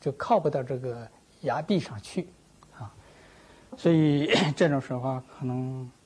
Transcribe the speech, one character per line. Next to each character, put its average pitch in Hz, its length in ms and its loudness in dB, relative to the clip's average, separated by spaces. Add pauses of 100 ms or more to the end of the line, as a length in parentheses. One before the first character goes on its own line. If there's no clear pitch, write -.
就 143 120 -2
靠 - 240 2
不 160 120 0
到 139 120 0
这 127 180 -6
个 120 280 -8 (340)
崖 143 200 -2
壁 175 180 0
上 123 220 -6
去， - 260 -8 (500)
啊。 107 160 -16 (840)
所 - 120 2
以 156 400 4 (140)
<clears throat> 151 140 2
这 175 100 6
种 139 140 2
说 127 180 -6
法 131 240 -4 (160)
可 139 60 -6
能 127 440 -6 (160)